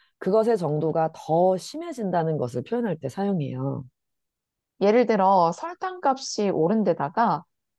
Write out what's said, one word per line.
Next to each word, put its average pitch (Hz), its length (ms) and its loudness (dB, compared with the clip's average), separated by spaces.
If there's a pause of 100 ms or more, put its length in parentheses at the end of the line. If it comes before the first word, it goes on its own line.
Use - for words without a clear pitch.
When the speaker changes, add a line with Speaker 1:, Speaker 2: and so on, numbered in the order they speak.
(180)
Speaker 1:
그것의 220 400 2
정도가 160 560 0
더 180 440 2
심해진다는 185 800 -4
것을 123 260 -4
표현할 226 340 -4
때 139 100 -8
사용해요. 139 760 -4 (960)
Speaker 2:
예를 214 260 4
들어 190 460 4
설탕값이 330 1000 -4
오른 190 340 2
데다가 170 600 0 (340)